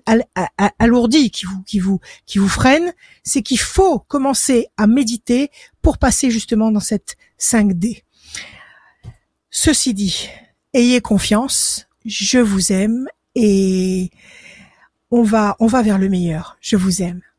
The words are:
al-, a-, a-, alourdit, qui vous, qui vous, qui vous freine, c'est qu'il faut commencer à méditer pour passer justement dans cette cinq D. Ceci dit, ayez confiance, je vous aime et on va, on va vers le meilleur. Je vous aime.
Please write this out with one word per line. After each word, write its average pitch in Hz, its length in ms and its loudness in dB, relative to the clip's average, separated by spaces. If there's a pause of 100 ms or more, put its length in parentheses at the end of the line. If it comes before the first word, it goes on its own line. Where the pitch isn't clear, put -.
al-, 226 200 2 (100)
a-, 185 220 -4
a-, 202 220 0
alourdit, 233 520 2
qui - 140 -12
vous, 190 200 -10
qui 208 140 -4
vous, 185 200 0 (260)
qui - 120 -6
vous 196 120 2
freine, 302 440 0 (300)
c'est - 180 -2
qu'il - 180 -2
faut 359 400 0
commencer 269 680 -2 (100)
à 214 100 2
méditer 240 640 0 (300)
pour - 160 2
passer 262 340 0
justement 220 400 0
dans 208 80 0
cette - 360 -6 (220)
cinq 208 360 2
D. 185 300 -4 (1500)
Ceci - 440 0
dit, 190 360 -6 (440)
ayez 247 280 4
confiance, - 880 -2 (180)
je 208 340 0
vous 196 320 0
aime 220 360 0 (280)
et 185 760 2 (1000)
on 240 120 4
va, 208 360 2
on 226 80 2
va 247 140 2
vers 208 180 2
le 190 100 0
meilleur. 175 520 -4
Je - 140 -4
vous 190 260 0
aime. 180 200 -6 (180)